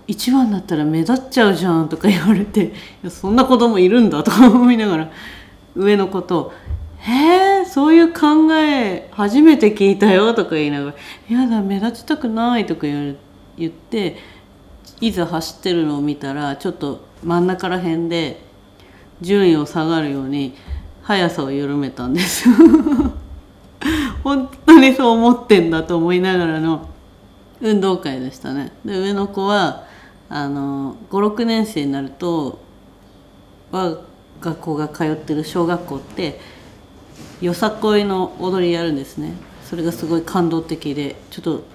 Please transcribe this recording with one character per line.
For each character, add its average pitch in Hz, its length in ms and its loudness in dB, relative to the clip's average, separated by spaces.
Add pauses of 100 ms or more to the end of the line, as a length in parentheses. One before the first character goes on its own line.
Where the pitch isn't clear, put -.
一 - 240 -4
番 254 160 4
に 214 40 -2
な 202 60 -2
っ 180 60 -8
た - 120 -4
ら 151 80 -2
目 160 160 0
立 165 140 0
っ 262 40 2 (120)
ち - 100 0
ゃ 214 100 6
う 190 40 2
じ 175 140 -2
ゃ 165 160 2
ん」 156 40 -2
と 156 100 -6
か - 100 0
言 185 200 4
わ 214 60 4
れ 190 100 2
て、 208 220 0
「い - 60 -8 (320)
や、 180 80 -10
そ - 180 -10
ん 214 60 0
な 262 100 4
子 254 140 4
供 233 180 2
い 185 100 6
る 233 140 4
ん 208 80 6
だ」 147 160 -2
と - 60 2
か 240 160 8
思 240 240 6
い 240 60 2
な 220 100 0
が 175 100 0
ら、 160 140 -6 (640)
上 202 200 2
の 196 120 0
子 185 160 -6
と、 165 280 -2 (460)
「へ 359 640 2
え、 359 40 -4
そ 294 240 0
う 320 40 6
い 330 60 8
う 339 120 6
考 311 440 4
え 269 560 0
初 208 300 0
め 311 140 10
て 214 200 2
聞 196 160 4
い 196 80 -2
た 208 120 6
よ」 208 220 4
と 214 120 0
か 165 100 -6
言 151 120 -2
い 147 40 -2
な 143 100 -4
が 143 120 -8 (360)
ら、 226 120 -2
「や 262 60 0
だ、 226 140 0
目 196 140 -4
立 226 280 -6
ち - 20 -20
た 302 120 -4
く 262 100 -8
な 233 300 -2
い」 208 80 -2
と 165 100 -6
か 156 120 -8
言 143 80 -4
わ 147 80 -6
れ、 143 120 -8 (400)
言 165 140 -8
っ - 20 -8
て、 190 460 -8 (840)
い 226 120 -2
ざ 180 160 -4
走 160 320 -10
っ - 20 -20
て 185 100 -4
る 170 140 0
の 147 120 -4
を 143 40 -6
見 147 140 -4
た 139 180 -10
ら、 143 220 -6
ち 190 120 -10
ょ - 40 -2
っ - 20 -14
と - 320 -10 (180)
真 175 180 -2
ん 180 60 0
中 185 220 -4
ら 180 100 -4
辺 170 300 -4
で 165 320 -6 (800)
順 185 300 2
位 156 60 4
を 147 100 -2
下 156 180 -4
が 165 160 -2
る 147 100 -4
よ 139 120 -6
う 131 40 -8
に 139 280 -6 (480)
速 185 260 0
さ 160 140 -6
を 135 80 -6
緩 143 260 -4
め 135 140 -4
た 127 160 -10
ん 131 80 -4
で 170 60 -2
す。 190 280 0 (840)
<laughs> - 920 -8
本 269 260 -2 (160)
当 320 140 12
に 262 160 6
そ 269 100 0
う - 60 6
思 226 220 4
っ 240 140 -2
て 202 120 8
ん 165 100 0
だ 160 140 -2
と 175 120 -4
思 170 180 0
い 180 60 2
な 185 160 0
が 175 120 0
ら 160 120 -4
の 160 300 -4 (720)
運 214 200 0
動 185 160 0
会 135 220 -8
で 131 120 -10
し - 60 -20
た 131 160 -10
ね。 135 180 -8 (140)
で、 202 120 -8
上 196 160 -4
の 196 140 -4
子 196 180 -6
は、 196 400 -2 (440)
あ 143 180 -8
の、 139 480 -8 (140)
五、 196 120 -2
六 208 240 -2
年 220 200 -2
生 151 200 -6
に 139 60 -4
な 139 100 -6
る 135 80 -12
と、 165 500 -6 (1120)
我 175 260 -4 (420)
が 165 160 -8
子 156 200 -8
が 151 120 -6
通 156 180 -6
っ 156 100 -2
て 156 200 -8
る 151 80 -4
小 170 220 -4
学 170 200 -4
校 143 120 -12
っ - 20 -12
て、 - 400 -12 (1040)
よ 175 120 -2
さ 208 180 -4
こ 214 260 -2
い 202 80 0
の 190 340 -4
踊 185 260 -2
り 170 80 0
や 170 100 -4
る 170 80 -4
ん 147 40 -4
で 135 80 -8
す - 140 -16
ね。 151 160 -10 (300)
そ - 120 -12
れ 170 80 -6
が 170 80 -2
す 170 140 -10
ご 165 120 -2
い 165 40 -2
感 170 280 -2
動 160 120 -2
的 151 340 -8
で、 143 200 -8 (140)
ち - 100 -16
ょ - 20 -16
っ - 20 -20
と 165 200 -6 (120)